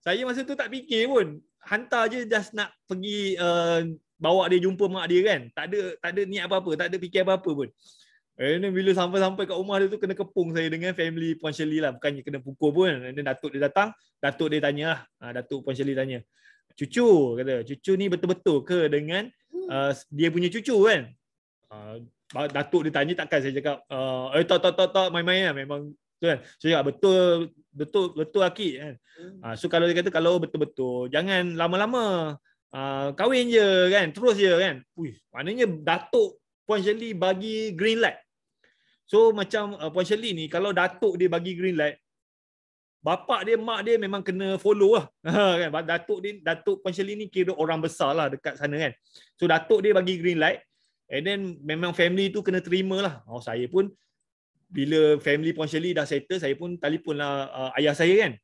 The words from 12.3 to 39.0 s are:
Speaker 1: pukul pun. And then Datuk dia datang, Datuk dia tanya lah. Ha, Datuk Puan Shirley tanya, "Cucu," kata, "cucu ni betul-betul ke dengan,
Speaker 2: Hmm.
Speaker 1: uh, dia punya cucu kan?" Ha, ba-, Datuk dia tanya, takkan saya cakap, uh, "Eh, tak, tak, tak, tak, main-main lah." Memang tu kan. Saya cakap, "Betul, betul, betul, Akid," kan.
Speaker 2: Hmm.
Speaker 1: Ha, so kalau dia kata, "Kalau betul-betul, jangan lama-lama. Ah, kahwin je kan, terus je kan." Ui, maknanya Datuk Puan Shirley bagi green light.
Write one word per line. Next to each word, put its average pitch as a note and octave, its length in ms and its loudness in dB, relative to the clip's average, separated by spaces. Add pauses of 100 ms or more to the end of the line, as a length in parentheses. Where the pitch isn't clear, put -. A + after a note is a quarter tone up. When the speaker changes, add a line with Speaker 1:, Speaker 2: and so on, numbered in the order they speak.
Speaker 1:
pukul C#3 320 0
pun. F#3 160 4
And B2+ 240 -6
then D3 80 -8
Datuk C3+ 320 -4
dia C#3+ 160 0
datang, G#3 240 0 (240)
Datuk C#3+ 320 -2
dia D3+ 80 0
tanya D3 320 -2
lah. D3 80 -4 (240)
Ha, A#2+ 160 -14
Datuk B2+ 240 -10
Puan C3+ 80 -6
Shirley C3+ 240 -4
tanya, C3 240 -6 (560)
"Cucu," C#3+ 640 4
kata, B2+ 240 -2
"cucu C#3 320 -2
ni F#3+ 160 0
betul-betul F3 560 0
ke E3+ 240 0
dengan, E3 400 -4 (160)
Speaker 2:
Hmm. F#4 240 -10
Speaker 1:
uh, C3+ 200 0 (200)
dia D3+ 160 0
punya F3 240 0
cucu A3+ 320 -2
kan?" E3+ 320 2 (560)
Ha, G#2+ 240 -16 (400)
ba-, C#3+ 160 -4
Datuk D3 320 0
dia D#3 80 -2
tanya, D#3 320 0
takkan D3+ 160 2
saya C3+ 160 -4
cakap, C#3+ 320 -4
uh, C3 480 -4
"Eh, D#3+ 80 4
tak, E3+ 160 4
tak, F3+ 160 2
tak, F#3 160 2
tak, F#3+ 240 2
main-main F3+ 360 0
lah." C#3+ 40 -4
Memang D3 400 -10 (240)
tu E3+ 80 0
kan. D3 160 0 (160)
Saya D#3+ 160 2
cakap, C#3+ 160 2
"Betul, F#3 280 4 (520)
betul, D3+ 340 -2 (140)
betul, D#3 240 0
Akid," F3+ 300 -2 (100)
kan. D3 100 -12 (220)
Speaker 2:
Hmm. F#3 320 -20
Speaker 1:
Ha, A2+ 80 -8
so E3+ 160 -6
kalau E3+ 160 4
dia F3 80 2
kata, F3 160 0
"Kalau E3 320 2
betul-betul, B2+ 640 -4
jangan F3 480 0
lama-lama. F#3 800 0 (400)
Ah, C#3 400 -4
kahwin B3 320 2
je G3 400 6
kan, F#3 240 2
terus G#3+ 240 2
je G3 160 4
kan." E3+ 320 2 (160)
Ui, C#3 160 -8 (160)
maknanya F#3 320 -2
Datuk F3 800 0 (240)
Puan G#3 160 0
Shirley A3 320 -2
bagi G3+ 560 -2
green A3 320 0
light. - 160 0 (840)